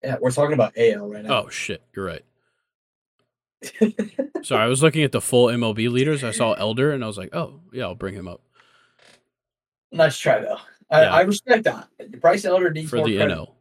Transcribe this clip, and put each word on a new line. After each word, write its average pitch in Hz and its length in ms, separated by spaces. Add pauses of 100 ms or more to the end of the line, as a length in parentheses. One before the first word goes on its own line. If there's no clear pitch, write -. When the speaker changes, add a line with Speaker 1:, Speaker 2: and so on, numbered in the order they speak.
Speaker 1:
Yeah, - 160
we're 127 120
talking 147 220
about 113 240
A 117 140
L 104 160
right 107 160
now. 110 220
Speaker 2:
Oh, - 40
shit, - 320 (140)
you're 98 100
right. 85 200 (1400)
Speaker 1:
<laughs> - 840
Speaker 2:
Sorry, 110 200
I 113 40
was 131 160
looking 160 200
at 139 80
the 110 100
full 123 280
M 120 140
L 113 100
B 113 160
leaders. 135 340
I 113 80
saw 110 220
Elder, 117 380
and 131 120
I 113 40
was 104 100
like, 95 180
"Oh, 165 260 (120)
yeah, 123 120
I'll 92 100
bring 98 180
him 92 140
up." 87 140 (1500)
Speaker 1:
Nice 156 280
try, 120 220
though. - 180 (320)
I, 156 100
Speaker 2:
Yeah. 101 120
Speaker 1:
I 220 80
respect 226 420
that. - 240 (340)
Bryce 180 240
Elder 180 260
needs 156 180
Speaker 2:
For 123 80
Speaker 1:
more 113 100
Speaker 2:
the 107 100
Speaker 1:
credit. 101 140
Speaker 2:
N 82 80
L. - 220